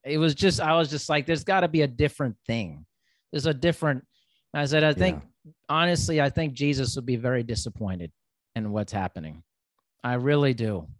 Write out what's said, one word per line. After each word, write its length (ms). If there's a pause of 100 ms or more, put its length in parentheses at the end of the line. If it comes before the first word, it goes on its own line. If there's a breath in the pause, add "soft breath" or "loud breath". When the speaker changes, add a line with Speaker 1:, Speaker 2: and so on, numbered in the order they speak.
Speaker 1:
it 140
was 160
just, 260
I 160
was 140
just 180
like, 180
"There's 180
gotta 240
be 140
a 60
different 480 (100)
thing." 400 (440)
There's 160
a 80
different, 500 (500)
I 120
said, 180
"I 100
think, 280 (220)
Speaker 2:
Yeah. 60 (180)
Speaker 1:
honestly, 520
I 100
think 240
Jesus 420
would 100
be 100
very 260
disappointed 720 (420)
in 180
what's 200
happening." 500 (600)
I 100
really 400
do. 340 (120)